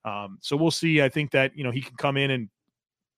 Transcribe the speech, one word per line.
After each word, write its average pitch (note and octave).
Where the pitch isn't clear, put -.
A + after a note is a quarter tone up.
Um, G2+
so -
we'll D#3
see. D#3
I C3+
think D3
that, C3+
you C#3+
know, B2
he C3
can B2+
come C#3+
in C#3
and, A#2+